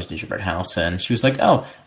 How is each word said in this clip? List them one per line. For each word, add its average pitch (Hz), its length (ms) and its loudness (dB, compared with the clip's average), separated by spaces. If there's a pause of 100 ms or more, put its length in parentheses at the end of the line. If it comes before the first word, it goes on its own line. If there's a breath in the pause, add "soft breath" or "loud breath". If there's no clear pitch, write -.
a - 40 -14
gingerbread 95 340 -6
house." 90 360 -2
And 87 240 0
she - 120 -2
was 107 100 0
like, 135 180 2
"Oh, - 240 4 (220 loud breath)